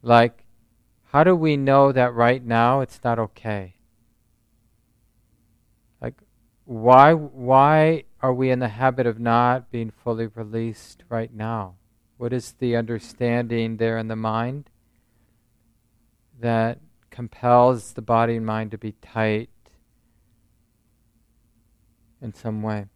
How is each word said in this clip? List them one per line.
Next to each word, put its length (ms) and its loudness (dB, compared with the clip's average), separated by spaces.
Like, 440 2
how 180 2
do 140 4
we 200 0
know 360 4
that 220 0
right 280 2
now 380 2
it's 240 -10
not 140 -2
okay? 560 -8
Like, 140 -12
why, 480 6
why 920 2
are 120 0
we 180 0
in 100 0
the 80 -4
habit 380 -2
of 140 -4
not 500 0
being 200 -8
fully 380 -8
released 800 -12
right 240 -8
now? 420 -8
What 160 -6
is 200 -8
the 240 -4
understanding 1000 -4
there 220 -2
in 100 -8
the 80 -8
mind 540 -6
that 380 -2
compels 800 0
the 100 -14
body 340 0
and 100 -6
mind 240 -6
to 80 -14
be 140 -12
tight 480 -4
in 120 -14
some 300 -10
way? 340 -8